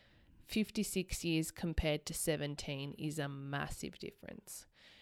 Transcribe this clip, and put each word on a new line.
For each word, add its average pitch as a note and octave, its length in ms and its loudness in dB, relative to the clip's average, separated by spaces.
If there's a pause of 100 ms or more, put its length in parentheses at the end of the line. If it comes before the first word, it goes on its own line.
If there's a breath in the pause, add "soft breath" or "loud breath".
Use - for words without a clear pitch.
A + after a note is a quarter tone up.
(480 soft breath)
fifty-six G3+ 800 2
years D#3+ 260 4
compared D#3 540 2
to E3 80 -4
seventeen C#3+ 840 0
is D3+ 220 -2
a C#3+ 80 2
massive C#3+ 720 -4
difference. - 640 -12 (360 soft breath)